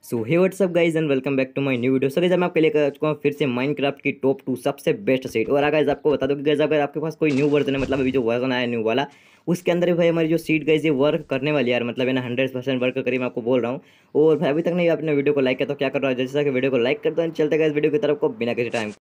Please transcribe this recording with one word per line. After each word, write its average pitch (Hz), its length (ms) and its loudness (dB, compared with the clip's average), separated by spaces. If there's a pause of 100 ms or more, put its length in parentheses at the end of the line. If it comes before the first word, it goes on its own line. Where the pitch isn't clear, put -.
So, 117 160 -4
hey, 120 160 0
what's 185 220 0
up, 185 120 2
guys, 170 220 2
and 160 140 0
welcome 139 280 0
back 131 180 -2
to 139 60 -4
my 139 160 -2
new 123 180 0
video। 131 160 0
So, 175 100 -2
guys, 175 120 2
मैं 180 140 2
आपके 170 140 0
लेकर 151 240 2
आ 139 40 2
चुका 147 200 -4
हूँ 147 140 -2
फिर 143 100 0
से 147 140 -2
Minecraft 139 560 -2
की 139 80 -2 (120)
top 135 240 0
two 127 100 -2
सबसे 143 360 -2 (140)
best 131 220 0
set। 113 220 -2
और, 139 200 2
guys, 147 180 2
आपको 143 240 0
बता 135 140 -2
दूँ 143 100 0
कि, 143 60 -8
guys, 147 200 2
अगर 151 180 2
आपके 143 200 -4
पास 156 160 -8
कोई 156 140 0
new 143 180 2
version 139 260 2
है, 139 60 -2
मतलब 135 200 -2
अभी 131 100 0
जो 131 120 0
version 123 300 0
आया 123 140 0
न्यू 120 160 -2
वाला, 117 240 2 (400)
उसके 175 240 0
अंदर 175 200 2
भी, 175 60 2
भाई, 170 120 4
हमारी 165 200 2
जो 160 100 2
seed, 156 280 0
guys, 156 180 2
ये 160 60 4 (100)
work 151 300 2
करने 135 220 -2
वाली 123 180 2
है - 20 2
यार, 120 120 0
मतलब 120 220 -4
है 131 60 0
ना, 131 80 0
हंड्रेड 123 340 -2
percent 127 280 -2
work 127 160 -2
करी, 127 200 -2
मैं 127 80 -4
आपको 123 160 -6
बोल 135 180 2
रहा 117 120 -2
हूँ। 139 80 -8 (340)
और 151 240 4
भाई, 156 120 0
अभी 151 120 0
तक 170 100 -2
नहीं 175 180 2
आपने 151 240 0
video 143 200 2
को 143 60 0
लाइक 131 180 0
किया 131 100 -2
तो 143 60 -4
क्या 139 140 -2
कर 131 120 -2
रहा 135 100 0
है, 127 60 -2
जैसे 131 280 -2
कि 143 60 0
video 131 200 0
को 127 80 0
लाइक 131 240 0
कर 160 120 -2
दो 165 80 0
and 165 140 -4
चलते 156 200 0
हैं, 151 40 2
guys, 156 140 2
video 147 180 2
की 147 60 2
तरफ 147 220 0
को 156 80 0
बिना 117 260 -2
किसी 117 160 -2
time। 107 220 -4 (140)